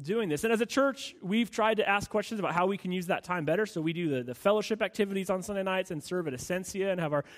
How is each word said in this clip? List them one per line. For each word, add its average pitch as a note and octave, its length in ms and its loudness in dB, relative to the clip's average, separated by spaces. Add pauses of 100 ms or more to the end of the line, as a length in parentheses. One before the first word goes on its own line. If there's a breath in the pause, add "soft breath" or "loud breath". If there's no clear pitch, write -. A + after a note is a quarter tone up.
doing G3 280 0
this? D3 160 0
And A3+ 80 4
as A3 80 2
a A#3+ 40 4
church, - 560 0
we've G#3 300 0
tried A3 240 4
to G#3 140 2
ask G3+ 200 2
questions G#3+ 300 -2
about D#3 140 0
how F3 120 4
we G3 120 0
can F3+ 160 -4
use F3+ 140 -2
that F3 180 0
time F3+ 180 -2
better. E3+ 220 2
So - 160 -4
we D#3+ 100 0
do E3 160 -2
the, C3 160 0
the B2 100 -8
fellowship G#3 480 2
activities G3 480 0
on F#3 140 0
Sunday G3 200 -4
nights F#3+ 280 -2
and D3+ 100 -6
serve F3+ 280 -4
at B2+ 40 -4
Essentia F#3 600 -4
and F3+ 80 -2
have D3+ 100 -2
our, D3 140 0 (120)